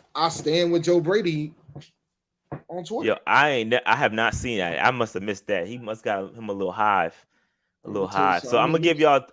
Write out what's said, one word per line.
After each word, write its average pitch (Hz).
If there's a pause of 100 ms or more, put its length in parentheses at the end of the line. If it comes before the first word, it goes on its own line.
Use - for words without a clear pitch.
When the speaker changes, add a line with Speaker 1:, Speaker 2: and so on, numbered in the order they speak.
(140)
Speaker 1:
"I 160
stand 170
with 170
Joe 175
Brady" 160 (1120)
on 175
Twitter. 160
Speaker 2:
Yo, -
I 131
ain't 117
ne-, 123
I 110
have 127
not 110
seen 117
that. 85
I 120
must 120
have 95
missed 104
that. 92
He 120
must 113
got 98
him 113
a 104
little 98
hive, 95 (680)
a -
Speaker 1:
Let -
me 104
Speaker 2:
little 98
Speaker 1:
tell 98
you 95
Speaker 2:
hive. 92
So 131
Speaker 1:
something. 120
Speaker 2:
I'm 139
gonna 160
give 165
y'all 143